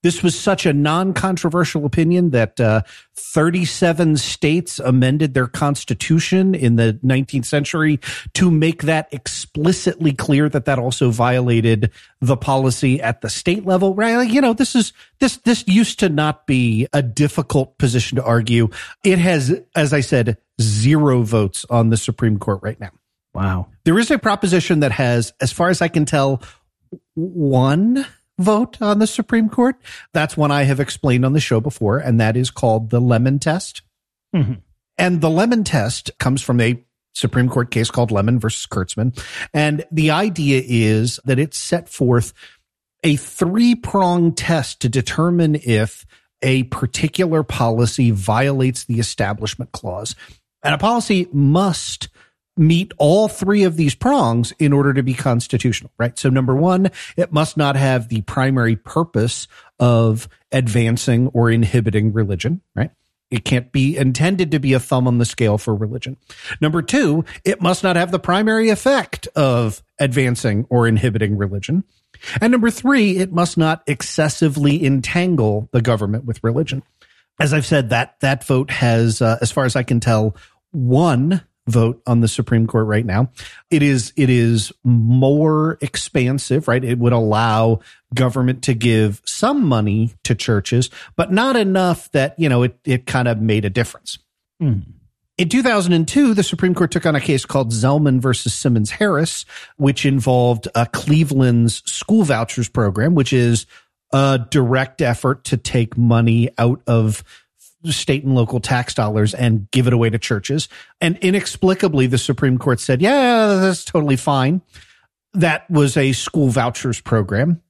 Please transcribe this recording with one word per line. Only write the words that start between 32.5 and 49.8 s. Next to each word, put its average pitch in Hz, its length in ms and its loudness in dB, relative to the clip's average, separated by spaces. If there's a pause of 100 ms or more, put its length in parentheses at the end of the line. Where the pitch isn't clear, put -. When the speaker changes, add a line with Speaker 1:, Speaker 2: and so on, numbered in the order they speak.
Speaker 1:
called 113 400 -2
the 120 100 2
Lemon 123 380 2
Test. - 440 -4 (520)
Speaker 2:
Mm-hmm. 135 200 0 (440)
Speaker 1:
And 180 220 2
the 160 100 2
Lemon 214 340 2
Test 123 540 -4
comes 131 240 -2
from 120 180 0
a 120 220 0 (320)
Supreme 123 340 -2
Court 120 220 -2
case 117 200 -2
called 117 200 -2
Lemon 110 300 0
versus 110 260 -6
Kurtzman. 110 500 -6 (360)
And 151 400 0
the 156 180 2
idea 156 540 0
is 113 600 0
that 127 140 0
it 156 160 -4
set - 340 -6
forth 123 440 0 (720)
a 151 120 2
three-pronged 185 1200 0
test - 440 -4
to 131 80 -2
determine 156 640 0
if 113 500 -2 (380)
a 131 220 0
particular 156 800 -2
policy 120 680 0
violates 127 720 0
the 117 140 -4
Establishment 107 760 -6
Clause. 95 440 -10 (460)